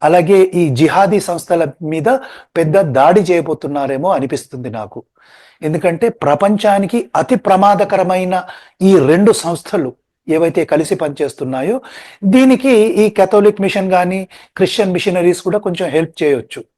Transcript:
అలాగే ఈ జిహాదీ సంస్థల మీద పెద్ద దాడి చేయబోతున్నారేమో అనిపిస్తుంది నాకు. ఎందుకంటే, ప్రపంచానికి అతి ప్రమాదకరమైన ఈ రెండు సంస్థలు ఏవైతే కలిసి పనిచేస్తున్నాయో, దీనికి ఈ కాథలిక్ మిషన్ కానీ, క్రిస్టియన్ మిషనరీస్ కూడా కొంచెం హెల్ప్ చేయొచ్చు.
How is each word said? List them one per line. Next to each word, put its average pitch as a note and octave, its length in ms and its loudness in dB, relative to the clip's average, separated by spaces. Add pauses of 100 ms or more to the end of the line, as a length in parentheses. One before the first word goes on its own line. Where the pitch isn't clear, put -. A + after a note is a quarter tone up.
అలాగే F3 400 4
ఈ F3 260 0
జిహాదీ E3+ 500 2
సంస్థల E3 520 -4 (120)
మీద D#3 200 -6 (540)
పెద్ద E3 240 2
దాడి D#3 400 4
చేయబోతున్నారేమో D3+ 880 -4
అనిపిస్తుంది C3 600 -6
నాకు. A2 340 -14 (580)
ఎందుకంటే, E3 480 -2
ప్రపంచానికి G3+ 1080 0
అతి - 200 0
ప్రమాదకరమైన F#3 1080 0 (380)
ఈ F#3+ 160 6
రెండు E3+ 340 4
సంస్థలు E3 640 -4 (360)
ఏవైతే D#3+ 360 0
కలిసి D#3 300 -2
పనిచేస్తున్నాయో, C#3+ 840 -6 (420)
దీనికి B3+ 480 4 (320)
ఈ G#3+ 60 2
కాథలిక్ G#3 520 2
మిషన్ F#3+ 300 -2
కానీ, F#3 360 -2 (300)
క్రిస్టియన్ F#3+ 340 0
మిషనరీస్ F3 500 0
కూడా F#3+ 160 -2
కొంచెం F#3 320 -4
హెల్ప్ E3 340 -4
చేయొచ్చు. C3+ 400 -2 (140)